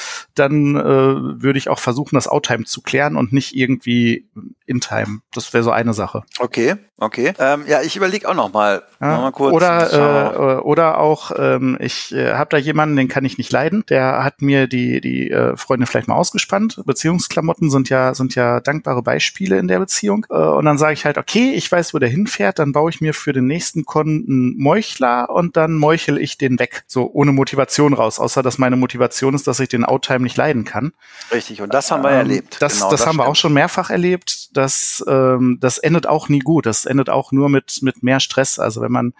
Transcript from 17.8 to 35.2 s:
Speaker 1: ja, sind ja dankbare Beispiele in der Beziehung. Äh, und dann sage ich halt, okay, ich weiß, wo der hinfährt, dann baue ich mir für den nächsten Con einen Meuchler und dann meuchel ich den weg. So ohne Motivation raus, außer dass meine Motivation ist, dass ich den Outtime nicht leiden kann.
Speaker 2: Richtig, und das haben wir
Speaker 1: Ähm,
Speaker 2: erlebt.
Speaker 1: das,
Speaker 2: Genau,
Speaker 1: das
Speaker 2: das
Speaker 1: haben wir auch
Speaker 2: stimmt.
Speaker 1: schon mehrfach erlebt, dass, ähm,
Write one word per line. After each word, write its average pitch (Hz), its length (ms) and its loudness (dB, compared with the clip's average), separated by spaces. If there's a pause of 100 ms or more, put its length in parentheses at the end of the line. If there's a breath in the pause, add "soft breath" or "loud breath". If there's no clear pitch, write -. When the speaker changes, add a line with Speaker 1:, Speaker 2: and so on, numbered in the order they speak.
Speaker 1:
ja, 131 260 2
sind 131 200 -2
ja 120 240 2
dankbare 139 440 -2
Beispiele 190 560 0
in 185 100 0
der 185 100 2
Beziehung. 202 500 -2
Äh, - 60 -8
und 156 300 2
dann 147 120 4
sage 151 180 2
ich - 100 -10
halt, 147 140 0
okay, 247 340 0
ich 185 180 -4
weiß, 175 240 0
wo 151 60 0
der 127 80 2
hinfährt, 196 500 -2
dann 143 140 0
baue 151 180 2
ich - 100 -10
mir 156 140 -2
für - 180 -6
den 127 140 2
nächsten 160 380 -4
Con 156 420 0
einen 127 320 0
Meuchler 151 460 0 (240)
und 170 300 0
dann 160 160 2
meuchel 151 420 2
ich - 220 -4
den 127 200 0
weg. - 280 -4
So 123 260 -2
ohne 143 200 4
Motivation 139 600 2
raus, 113 260 0
außer 127 240 0
dass 127 140 0
meine 127 200 2
Motivation 127 580 0
ist, 139 120 -4
dass 131 140 -2
ich 127 80 0
den 117 160 0
Outtime 127 360 0
nicht 123 180 -2
leiden 127 260 0
kann. 123 300 -6 (360 loud breath)
Speaker 2:
Richtig, 110 300 -4
und 104 140 -4
das 139 160 0
haben 151 120 0
wir 139 80 2
Speaker 1:
Ähm, 135 60 4
Speaker 2:
erlebt. 107 440 0
Speaker 1:
das, 147 160 0
Speaker 2:
Genau, 98 140 0
Speaker 1:
das 139 100 2
Speaker 2:
das 120 60 2
Speaker 1:
haben 160 120 0
wir 123 60 2
auch 139 100 2
Speaker 2:
stimmt. - 40 2
Speaker 1:
schon 156 140 2
mehrfach 165 380 2
erlebt, 180 640 -2
dass, - 500 -2
ähm, 127 540 4